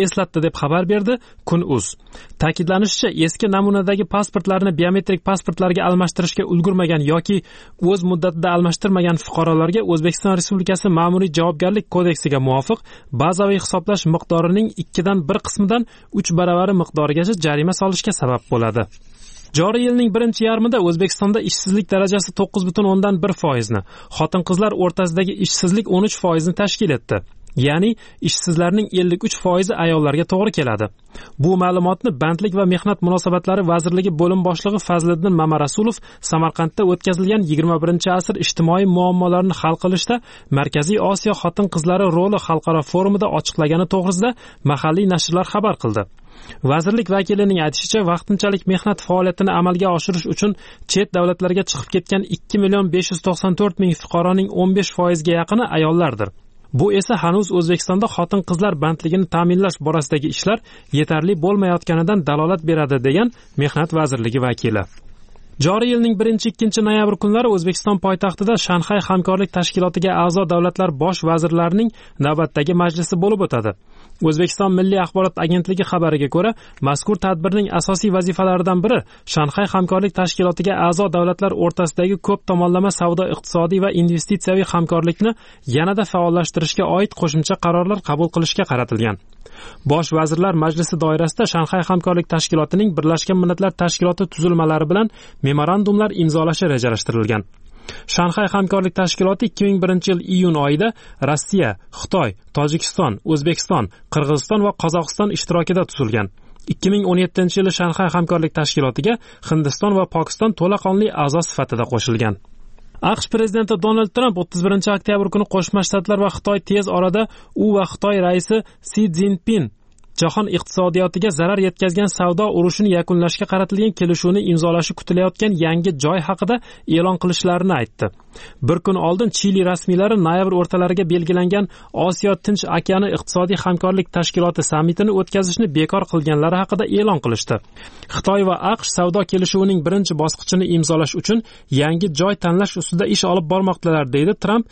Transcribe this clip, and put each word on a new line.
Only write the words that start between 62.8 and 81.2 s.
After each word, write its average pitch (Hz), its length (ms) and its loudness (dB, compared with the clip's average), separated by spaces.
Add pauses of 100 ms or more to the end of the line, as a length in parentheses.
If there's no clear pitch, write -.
degan 170 240 2 (280)
Mehnat 147 360 0
vazirligi 131 500 0
vakili. 113 420 0 (760)
Joriy 208 320 2
yilning 233 240 2
birinchi, 226 320 0
ikkinchi 220 320 0
noyabr 214 400 2
kunlari 226 320 2
O'zbekiston 185 480 0
poytaxtida 190 560 0
Shanxay 180 480 0
hamkorlik 190 480 0
tashkilotiga 180 640 0
a'zo 175 320 2
davlatlar 175 420 0
bosh 160 300 -2
vazirlarining 170 720 2 (260)
navbatdagi 151 640 0
majlisi 175 380 -2
bo'lib 202 240 2
o'tadi. 110 300 -2 (500)
O'zbekiston 170 480 2
Milliy 190 300 2
axborot 185 420 -2
agentligi 180 400 0
xabariga 156 480 0
ko'ra, 190 180 2 (300)
mazkur 147 400 0
tadbirning 190 560 0
asosiy 190 400 0
vazifalaridan 180 640 2
biri 220 180 2 (340)
Shanxay 156 360 0
hamkorlik 190 480 0
tashkilotiga 180 640 0
a'zo 175 320 2
davlatlar 175 400 0